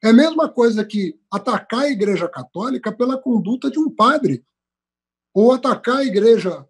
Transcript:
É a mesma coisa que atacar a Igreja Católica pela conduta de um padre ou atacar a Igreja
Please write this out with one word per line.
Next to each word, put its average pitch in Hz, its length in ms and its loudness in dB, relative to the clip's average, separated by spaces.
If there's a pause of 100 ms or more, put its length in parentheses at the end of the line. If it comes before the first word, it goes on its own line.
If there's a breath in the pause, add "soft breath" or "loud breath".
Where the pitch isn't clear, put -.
É 214 100 2
a - 20 8
mesma 311 360 4
coisa 226 360 0
que 202 340 -6 (100)
atacar 214 520 -6
a 285 100 0
Igreja 196 380 -2
Católica 214 640 -8
pela 262 280 -4
conduta 240 480 -2
de 311 120 -4
um 311 100 0
padre 220 560 -2 (880)
ou 214 160 4
atacar 254 460 0
a 277 80 -2
Igreja 196 640 2